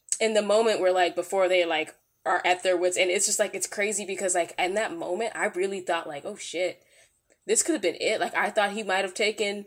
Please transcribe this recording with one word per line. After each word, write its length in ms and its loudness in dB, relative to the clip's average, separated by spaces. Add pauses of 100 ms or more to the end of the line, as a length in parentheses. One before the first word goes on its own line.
(200)
in 140 2
the 80 4
moment 380 4
where, 140 4
like, 220 2
before 320 0
they, 180 4
like, 280 -2 (320)
are 180 2
at 200 0
their 120 4
wits' 220 2
end, 140 2
it's 160 2
just, 100 0
like, 160 0
it's 140 -6
crazy 360 -4
because, 300 -4
like, 240 -2
in 180 -2
that 220 -2
moment, 380 -4
I 120 -2
really 340 -4
thought, 260 -2
like, 180 -10
"Oh, 100 -10
shit, 460 -6 (640)
this 160 2
could 120 0
have 100 -2
been 180 0
it." 180 0
Like, 160 -2
I 140 0
thought 220 2
he 100 -6
might 240 0
have 80 -8
taken, 540 -2